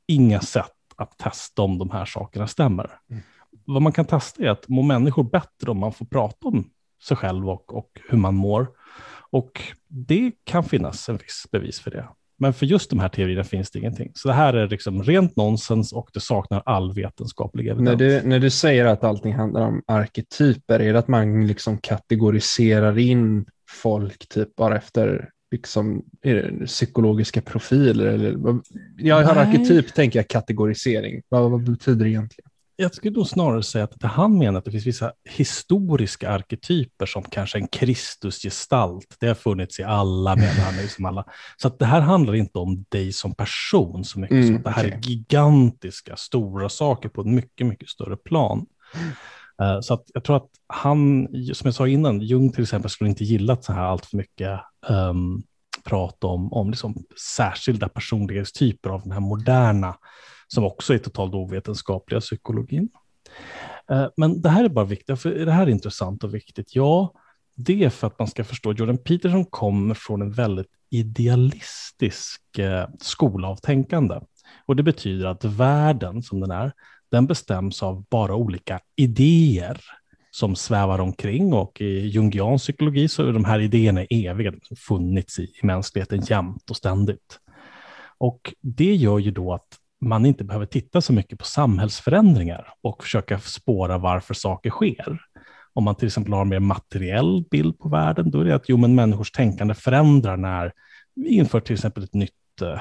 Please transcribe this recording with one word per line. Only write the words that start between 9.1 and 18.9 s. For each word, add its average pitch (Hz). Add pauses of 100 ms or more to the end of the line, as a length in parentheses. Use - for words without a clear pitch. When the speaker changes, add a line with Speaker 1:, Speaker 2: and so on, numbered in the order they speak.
Speaker 1:
Och - (280)
det 165 (120)
kan 175
finnas -
en 113
viss -
bevis 95
för -
det. - (320)
Men 135
för 139
just 180
de 120
här 92
teorierna 92
finns 95
det -
ingenting. 107
Så -
det 131
här 139
är 110
liksom 98
rent 175
nonsens 110
och -
det 104
saknar 101
all 95
vetenskaplig 113
evidens. 113
Speaker 2:
När 120
du, 135
när 131
du 135
säger 131
att 110